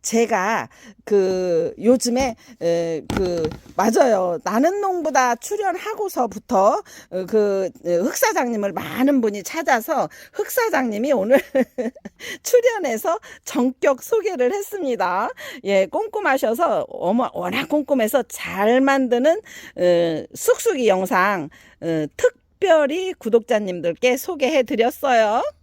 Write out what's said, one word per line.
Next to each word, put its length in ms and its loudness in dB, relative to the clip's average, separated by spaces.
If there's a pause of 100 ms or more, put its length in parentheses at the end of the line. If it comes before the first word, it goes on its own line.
제가 640 -2 (360)
그 720 0
요즘에, 560 2 (280)
에, 400 -2 (120)
그, 340 -2 (280)
맞아요. 680 2
나는 380 0
농부다 560 0
출연하고서부터, 1500 -2 (280)
어, 160 -6
그, 440 0 (140)
에, 120 0
흑사장님을 760 0
많은 480 0
분이 220 -2
찾아서 680 0 (240)
흑사장님이 800 -2
오늘 280 4 (120)
<laughs> 920 -6
출연해서 760 0 (240)
전격 580 0
소개를 520 0
했습니다. 760 -4 (360)
예, 220 2
꼼꼼하셔서, 1000 -2
어머, 460 -2
워낙 340 -4
꼼꼼해서 600 0
잘 520 0
만드는, 600 2 (360)
어, 480 2 (100)
쑥쑥이 540 0
영상, 640 2 (320)
어, 240 -2 (100)
특별히 1000 0
구독자님들께 1000 0
소개해 460 0
드렸어요. 800 2 (200)